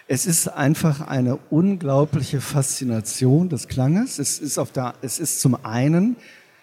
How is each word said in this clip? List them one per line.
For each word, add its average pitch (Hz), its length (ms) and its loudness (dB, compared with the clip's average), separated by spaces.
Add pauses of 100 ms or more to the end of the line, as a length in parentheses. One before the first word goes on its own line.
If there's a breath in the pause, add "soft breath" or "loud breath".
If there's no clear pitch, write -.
Es 131 180 0
ist 165 220 0
einfach 147 600 2
eine 127 300 0 (140)
unglaubliche 147 880 2
Faszination 131 1080 0
des 131 180 -6
Klanges. 165 500 0
Es - 220 -4
ist 143 180 -6
auf 143 140 -2
der, 123 300 -6
es 131 180 -6
ist - 200 -4
zum 127 260 2
einen, 160 500 2 (480 loud breath)